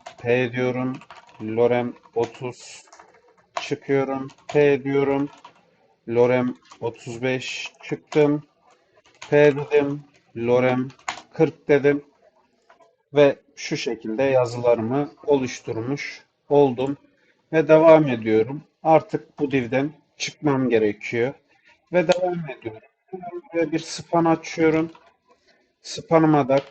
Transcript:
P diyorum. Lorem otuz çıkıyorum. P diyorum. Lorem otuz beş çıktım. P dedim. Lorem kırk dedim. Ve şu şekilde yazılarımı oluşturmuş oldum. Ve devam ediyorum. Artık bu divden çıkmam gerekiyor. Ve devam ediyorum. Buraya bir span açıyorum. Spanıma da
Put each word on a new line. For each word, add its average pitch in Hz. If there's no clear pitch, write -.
P 123
diyorum. 127
Lorem 120
otuz -
çıkıyorum. 135
P 143
diyorum. 139
Lorem 123
otuz 117
beş 127
çıktım. 147
P 147
dedim. 143
Lorem 127
kırk 160
dedim. 143
Ve 143
şu -
şekilde 113
yazılarımı 120
oluşturmuş 131
oldum. 139
Ve 160
devam 156
ediyorum. 113
Artık 156
bu 143
divden 131
çıkmam 135
gerekiyor. 117
Ve 170
devam 180
ediyorum. 110
Buraya 170
bir 160
span -
açıyorum. 160
Spanıma 156
da 135